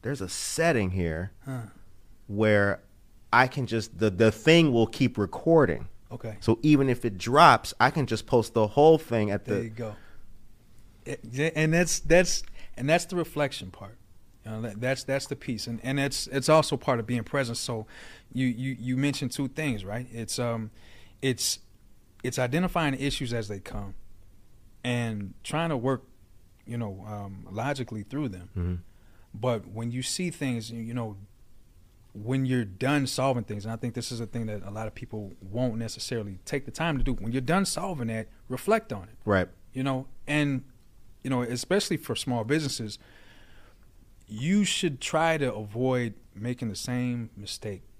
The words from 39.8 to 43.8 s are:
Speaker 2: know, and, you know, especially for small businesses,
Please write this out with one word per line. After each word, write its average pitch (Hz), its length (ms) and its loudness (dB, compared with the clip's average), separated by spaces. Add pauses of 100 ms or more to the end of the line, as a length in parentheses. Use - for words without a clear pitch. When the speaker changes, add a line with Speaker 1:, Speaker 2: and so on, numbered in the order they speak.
Speaker 2:
know, 131 240 -2 (200)
and, 143 360 0 (600)
you 127 60 -4
know, 127 140 2
especially 139 540 0
for - 180 -4
small 120 280 -2
businesses, 127 560 -2 (1300)